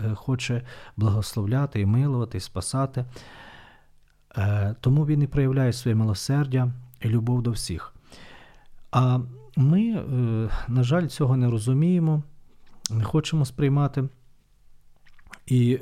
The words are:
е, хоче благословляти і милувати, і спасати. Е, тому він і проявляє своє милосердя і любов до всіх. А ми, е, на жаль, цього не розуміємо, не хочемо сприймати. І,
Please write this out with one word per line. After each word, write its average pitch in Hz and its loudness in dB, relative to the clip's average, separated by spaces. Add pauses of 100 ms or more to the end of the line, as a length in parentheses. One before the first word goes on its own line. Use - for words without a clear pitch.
е, 110 -2
хоче 123 -4 (340)
благословляти 107 0
і 95 2
милувати, 120 0
і - -6
спасати. 131 -4 (1300)
Е, 101 0
тому 143 2
він 147 2
і 139 2
проявляє 135 2
своє 120 -2
милосердя 127 0 (280)
і 117 -2
любов 117 0
до 117 0
всіх. - -6 (960)
А 127 4 (380)
ми, 151 4 (100)
е, 214 -2 (640)
на 123 2
жаль, 160 2
цього 131 0
не 123 2
розуміємо, 151 2 (680)
не 110 0
хочемо 151 0
сприймати. 139 0 (1400)
І, 123 4